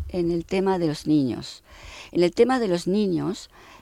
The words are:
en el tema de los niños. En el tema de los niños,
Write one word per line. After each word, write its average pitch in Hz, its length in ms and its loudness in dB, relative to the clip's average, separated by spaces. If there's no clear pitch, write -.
en 175 240 -2
el 170 120 -2
tema 190 360 0
de 170 80 2
los 147 180 -6
niños. 143 560 0
En 175 140 2
el 175 100 2
tema 247 240 4
de 233 80 0
los 175 220 0
niños, 185 640 -2